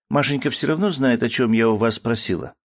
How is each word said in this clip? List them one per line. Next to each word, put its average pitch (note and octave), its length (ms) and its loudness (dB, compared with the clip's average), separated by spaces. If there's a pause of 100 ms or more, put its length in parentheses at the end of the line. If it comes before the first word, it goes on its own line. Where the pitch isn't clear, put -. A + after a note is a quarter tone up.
(120)
Машенька C#3 380 0
все - 160 -4
равно F3 240 0
знает, C3 320 0
о A#2 80 0
чем A#2 220 0
я A2+ 180 4
у G#2+ 60 2
вас A2 220 0
просила». F#2 560 -4 (120)